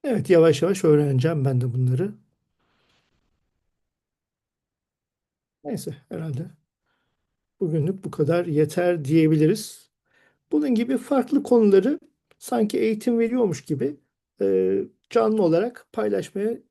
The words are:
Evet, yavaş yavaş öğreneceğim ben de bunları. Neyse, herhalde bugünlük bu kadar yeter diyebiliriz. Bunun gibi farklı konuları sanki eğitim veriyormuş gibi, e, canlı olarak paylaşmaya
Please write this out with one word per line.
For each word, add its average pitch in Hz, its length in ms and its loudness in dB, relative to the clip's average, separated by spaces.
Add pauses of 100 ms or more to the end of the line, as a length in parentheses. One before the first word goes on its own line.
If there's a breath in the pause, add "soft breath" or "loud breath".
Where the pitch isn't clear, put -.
Evet, 156 260 -2
yavaş 165 320 6
yavaş 190 220 -2
öğreneceğim 147 600 2
ben 131 160 0
de 120 140 -4
bunları. 127 400 -2 (3500)
Neyse, 160 320 -10 (120)
herhalde 160 420 -10 (1080)
bugünlük 165 440 -4
bu 151 60 -10
kadar 165 360 -2
yeter 160 580 0
diyebiliriz. 156 880 2 (600)
Bunun 294 220 0
gibi 240 240 0
farklı 269 440 0
konuları 220 580 4 (380)
sanki 220 400 -4
eğitim 226 400 -2
veriyormuş 233 460 0
gibi, 143 320 -4 (440)
e, 98 380 0 (320)
canlı 220 320 0
olarak 180 500 -2
paylaşmaya 208 640 -4 (120)